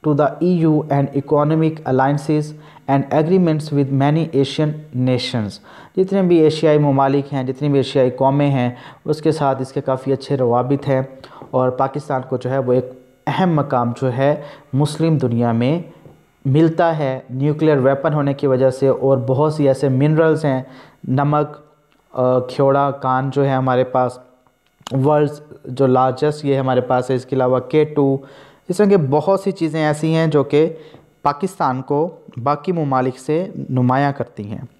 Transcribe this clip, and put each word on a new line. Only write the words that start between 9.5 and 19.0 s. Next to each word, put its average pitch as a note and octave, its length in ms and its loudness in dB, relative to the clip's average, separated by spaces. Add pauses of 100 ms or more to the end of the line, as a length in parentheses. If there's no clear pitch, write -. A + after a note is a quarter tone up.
इसके C3 200 -6
काफ़ी C3 300 -2
अच्छे C3+ 240 -4
रवाबित B2+ 520 0
हैं C3 320 -2 (340)
और B2+ 180 2
पाकिस्तान C3 500 -4
को B2+ 160 -6
जो B2 120 -6
है C3+ 100 -2
वो B2 140 0
एक - 320 -4 (220)
अहम F3 320 0
मकाम B2 340 0
जो C3 140 -4
है C#3 360 0 (320)
मुस्लिम D3+ 440 0
दुनिया A#2+ 340 0
में C3+ 380 -2 (560)
मिलता D#3+ 440 2
है C3+ 400 -4
न्यूक्लियर D3 460 0
वेपन C#3 360 2
होने C#3+ 200 0
की C#3+ 140 -4
वजह C3 220 4
से C3+ 200 0
और C3+ 280 2